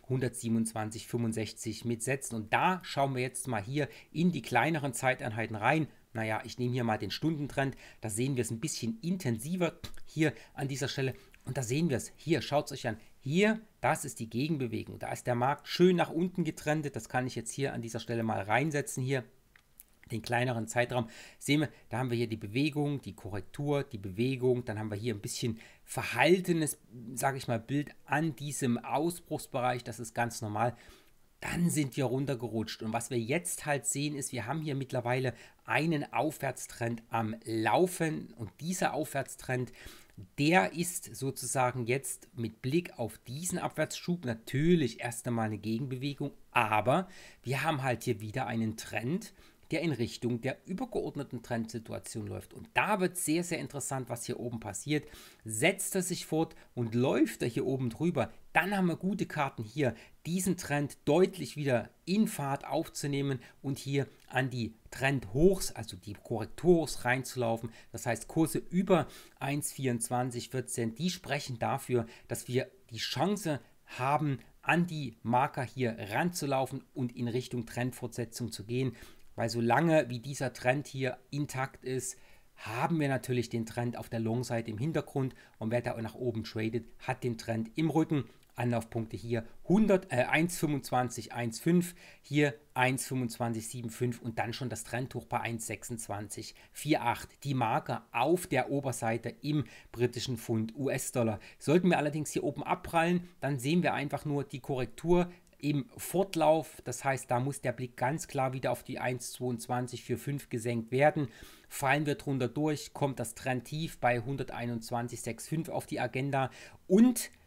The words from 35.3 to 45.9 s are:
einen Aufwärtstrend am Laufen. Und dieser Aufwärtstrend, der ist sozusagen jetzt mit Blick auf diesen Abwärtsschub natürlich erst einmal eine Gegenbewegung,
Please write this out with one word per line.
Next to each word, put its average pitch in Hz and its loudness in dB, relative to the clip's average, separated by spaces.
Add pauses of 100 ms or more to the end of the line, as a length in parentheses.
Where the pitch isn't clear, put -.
einen 147 2
Aufwärtstrend 120 -2
am 113 0
Laufen. 143 2
Und 107 -8 (100)
dieser 170 0
Aufwärtstrend, 127 -4 (640)
der 175 6
ist 160 -4
sozusagen 127 0
jetzt 135 -2
mit 113 -6
Blick 165 0
auf 113 -6
diesen 170 -6
Abwärtsschub - -4
natürlich 139 2
erst - -6
einmal 113 2
eine 107 -4
Gegenbewegung, 127 -4 (180)